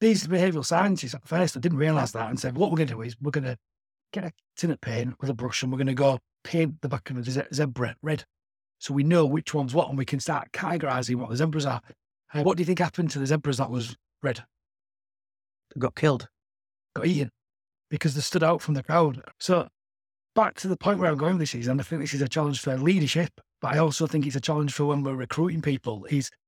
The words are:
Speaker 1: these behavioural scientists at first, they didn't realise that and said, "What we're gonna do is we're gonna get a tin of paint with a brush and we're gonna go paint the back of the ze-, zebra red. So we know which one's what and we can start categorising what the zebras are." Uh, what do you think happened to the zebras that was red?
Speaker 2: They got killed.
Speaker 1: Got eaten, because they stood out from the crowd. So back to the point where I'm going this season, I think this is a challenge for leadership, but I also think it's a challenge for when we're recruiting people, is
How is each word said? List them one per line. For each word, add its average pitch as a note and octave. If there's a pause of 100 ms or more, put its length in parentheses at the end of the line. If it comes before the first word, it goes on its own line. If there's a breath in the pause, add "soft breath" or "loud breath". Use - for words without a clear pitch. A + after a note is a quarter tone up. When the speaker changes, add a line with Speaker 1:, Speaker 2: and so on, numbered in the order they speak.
Speaker 1:
these A3
behavioural E3+
scientists F3
at C3+
first, E3+
they C3
didn't E3
realise D3+
that A2+
and B2
said, B2+
"What -
we're E3
gonna D#3
do A2+
is A#2
we're C#3+
gonna C3 (560)
get F#3+
a E3 (220)
tin E3+
of -
paint A#2+
with C3+
a C3
brush A#2+
and C3
we're C3
gonna C3+
go C3+ (260)
paint D#3+
the C3+
back -
of B2
the B2+
ze-, C3+
zebra B2
red. D3+ (540)
So -
we C#3
know E3
which D3+
one's C3+
what E3
and C#3
we C3+
can C3+
start -
categorising C3
what B2
the A#2
zebras D3+
are." B2 (540 loud breath)
Uh, D3
what F3
do -
you E3+
think F3
happened E3
to C#3+
the C3+
zebras C#3+
that B2
was A#2+ (260)
red? C3+ (1300)
Speaker 2:
They -
got B2+
killed. C#3+ (680)
Speaker 1:
Got -
eaten, C#3+ (640)
because D3
they D3
stood F3+
out E3
from D#3
the C3+
crowd. D3+ (160)
So F3+ (680)
back A3
to -
the F#3
point -
where F3+
I'm D3
going E3
this D#3+
season, B2
I A2
think D#3+
this C#3
is C#3
a C3+
challenge D3
for C3+
leadership, D#3+ (220)
but B2
I D3
also D#3+
think D3
it's C3+
a C3+
challenge D3+
for D3
when C#3+
we're C3+
recruiting D#3+
people, B2+
is C#3 (180)